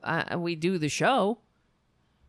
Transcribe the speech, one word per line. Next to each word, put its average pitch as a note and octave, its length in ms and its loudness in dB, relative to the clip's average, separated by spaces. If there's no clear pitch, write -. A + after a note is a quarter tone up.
I, - 320 -2
we E3+ 220 -2
do F3 200 0
the D3+ 120 0
show. G#3 500 2